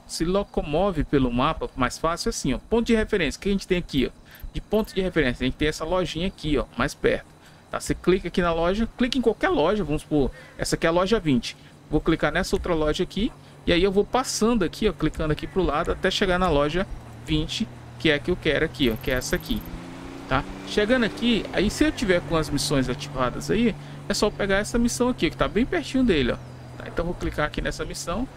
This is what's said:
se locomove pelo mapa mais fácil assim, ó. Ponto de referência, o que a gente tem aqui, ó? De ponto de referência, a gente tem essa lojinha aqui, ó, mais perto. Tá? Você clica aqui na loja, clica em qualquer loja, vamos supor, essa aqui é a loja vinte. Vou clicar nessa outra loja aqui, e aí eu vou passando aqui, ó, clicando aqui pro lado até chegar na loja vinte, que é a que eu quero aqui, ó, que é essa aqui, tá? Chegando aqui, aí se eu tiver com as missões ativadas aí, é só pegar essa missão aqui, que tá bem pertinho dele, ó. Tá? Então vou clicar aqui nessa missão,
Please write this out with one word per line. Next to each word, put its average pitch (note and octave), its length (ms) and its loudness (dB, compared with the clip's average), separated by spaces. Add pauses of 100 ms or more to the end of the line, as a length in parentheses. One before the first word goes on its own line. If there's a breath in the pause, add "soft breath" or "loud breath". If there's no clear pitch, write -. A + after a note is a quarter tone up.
se - 180 -4
locomove F3+ 760 0
pelo C3 280 2
mapa B2 440 0
mais B2 220 0
fácil E3 320 -2
assim, D3+ 240 -2
ó. A2+ 40 -2
Ponto A3+ 300 0
de A#3 80 6
referência, G#3 420 0
o - 40 -18
que G3 80 -2
a - 20 2
gente G3 160 -2
tem F3+ 100 2
aqui, D3 340 0
ó? - 140 -20 (280 loud breath)
De - 80 -6
ponto G#3+ 320 -2
de F#3+ 80 -2
referência, D3 420 0
a - 20 0
gente C3 120 -2
tem D3+ 100 2
essa D#3 180 -2
lojinha F3 420 -2
aqui, D3+ 300 -2
ó, A2 80 0 (120)
mais C3+ 160 0
perto. - 340 0 (420 loud breath)
Tá? A#2 100 -6
Você - 140 -4
clica F3+ 360 2
aqui F#3 120 0
na F3 100 2
loja, F3+ 360 2 (100)
clica A#3+ 200 0
em B3+ 40 0
qualquer A#3 280 2
loja, G#3 340 2
vamos D3 180 -2
supor, C#3+ 300 0 (260 loud breath)
essa - 180 -2
aqui - 100 -2
é E3 40 4
a - 20 2
loja F#3+ 280 2
vinte. C#3+ 360 0 (340 loud breath)
Vou D3+ 120 0
clicar D#3 300 2
nessa F3+ 240 0
outra F#3 180 -2
loja D#3 300 0
aqui, G3 280 -2 (360 loud breath)
e E3+ 40 2
aí F3 120 4
eu G3 80 4
vou G3 120 4
passando A#3 600 2
aqui, F#3 260 0
ó, F3 40 0
clicando D#3 380 -2
aqui D3 140 -2
pro F#3 180 0
lado D#3 280 0
até F#3 180 0
chegar F#3 300 2
na F3+ 100 4
loja D3+ 380 2 (380)
vinte, D#3+ 420 0 (320)
que E3 100 4
é D3 60 6
a C#3+ 40 -2
que F3 120 -2
eu F3+ 40 2
quero D3 300 0
aqui, C#3+ 240 0
ó, A2 60 2
que C3+ 160 -4
é B2+ 40 2
essa B2+ 200 -2
aqui, - 260 -4 (680)
tá? C3+ 140 0 (240)
Chegando G#3 360 2
aqui, A3 480 2
aí F3 180 2
se - 140 0
eu D4+ 80 4
tiver F#3 300 2
com D#3+ 160 -2
as D#3 120 0
missões C#3 380 2
ativadas B2+ 640 -4
aí, G#3+ 240 4 (320 loud breath)
é - 60 -2
só G#3 160 2
pegar G3 280 0
essa G#3 200 -2
missão A#3+ 320 2
aqui, E3+ 200 0
que - 80 -6
tá C#3 100 2
bem G3+ 180 2
pertinho C4 380 0
dele, D3 300 4
ó. - 40 -4 (400)
Tá? - 100 -12
Então - 180 -4
vou F3 100 -4
clicar D#3 320 -2
aqui D3+ 140 -6
nessa D#3 220 -4
missão, F3 540 -4